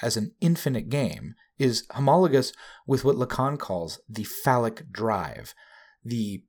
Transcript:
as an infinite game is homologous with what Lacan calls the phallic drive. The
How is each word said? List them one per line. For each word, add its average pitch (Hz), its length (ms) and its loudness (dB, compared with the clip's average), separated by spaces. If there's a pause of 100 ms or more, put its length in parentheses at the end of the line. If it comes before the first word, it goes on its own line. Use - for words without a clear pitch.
as 117 160 -2
an 107 240 -4
infinite 156 480 0
game 123 460 -4 (240)
is 123 320 0
homologous 139 640 4 (320)
with 131 180 2
what 135 120 4
Lacan 131 420 -2
calls 85 500 -6
the 107 160 -8
phallic 120 640 0
drive. 104 640 -4 (500)
The 110 440 -4